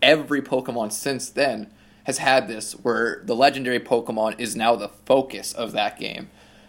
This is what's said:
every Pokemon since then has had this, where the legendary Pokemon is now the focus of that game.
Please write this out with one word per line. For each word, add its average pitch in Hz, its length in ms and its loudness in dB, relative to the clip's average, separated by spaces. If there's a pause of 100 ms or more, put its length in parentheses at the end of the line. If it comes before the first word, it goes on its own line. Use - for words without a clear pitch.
every 143 400 4
Pokemon 120 480 -2
since 131 400 -6
then 123 400 -2 (320)
has 131 160 -4
had 131 300 4
this, 110 240 -8
where 113 520 -2
the 113 120 -2
legendary 127 420 2
Pokemon 110 640 -2
is 113 160 -6
now 113 180 4
the 101 140 -4
focus 131 640 0
of 113 180 -6
that 104 260 -2
game. - 340 -10 (380)